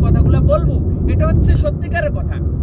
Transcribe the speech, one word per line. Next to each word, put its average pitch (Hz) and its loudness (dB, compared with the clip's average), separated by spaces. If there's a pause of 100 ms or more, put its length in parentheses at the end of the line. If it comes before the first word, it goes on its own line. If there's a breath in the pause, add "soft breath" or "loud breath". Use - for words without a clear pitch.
কথাগুলা - 2
বলবো, - 0
এটা - 2
হচ্ছে - 2
সত্যিকারের - -2
কথা। - -4 (280)